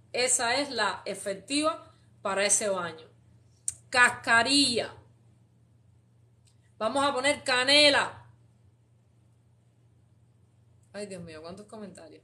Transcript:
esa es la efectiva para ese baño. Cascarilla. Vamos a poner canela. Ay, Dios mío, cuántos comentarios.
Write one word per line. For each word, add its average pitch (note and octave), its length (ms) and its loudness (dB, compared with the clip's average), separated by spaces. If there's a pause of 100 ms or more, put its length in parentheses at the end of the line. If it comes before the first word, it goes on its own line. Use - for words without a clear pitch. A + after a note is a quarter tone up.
(140)
esa B3 420 0
es C#4 140 -2
la G#3+ 340 -2
efectiva C#4 880 -4 (300)
para G3 240 0
ese G3+ 240 2
baño. E3+ 360 -6 (840)
Cascarilla. B3 1040 2 (1800)
Vamos C4 260 0
a C#4+ 80 2
poner C4+ 320 0
canela. C4+ 840 4 (2750)
Ay, G3+ 120 -10
Dios F#3+ 160 -14
mío, D#3+ 200 -16
cuántos F#3+ 240 -16
comentarios. E3+ 580 -18